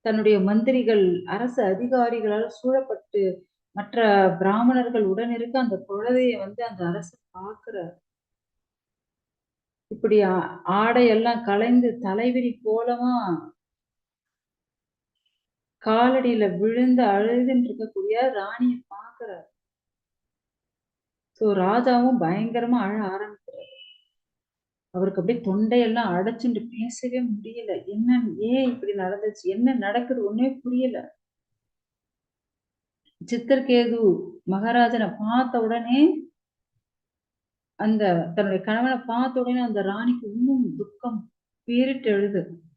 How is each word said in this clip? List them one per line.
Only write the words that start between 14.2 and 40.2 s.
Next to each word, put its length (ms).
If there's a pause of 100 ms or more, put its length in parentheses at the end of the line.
காலடியில 760
விழுந்து 440
அழுதுன்னு 600
இருக்கக்கூடிய 680
ராணியை 540
பார்க்கிறார். 680 (1800)
So, 240
ராஜாவும் 640
பயங்கரமா 500
அழ 360
ஆரம்பிக்கிறாரு. 680 (1160)
அவருக்கு 300
அப்படியே 240
தொண்டையெல்லாம் 680
அடைச்சுண்டு 560
பேசவே 520
முடியல. 600
என்ன, 520
ஏன் 340
இப்படி 220
நடந்துச்சு, 500
என்ன 320
நடக்குது, 520
ஒண்ணுமே 240 (120)
புரியல. 540 (2250)
சித்திரகேது 880 (300)
மகாராஜனை 680
பார்த்த 420
உடனே 600 (1500)
அந்த 600
தன்னுடைய 300
கணவனை 420
பார்த்த 340
உடனே 200
அந்த 220
ராணிக்கு 500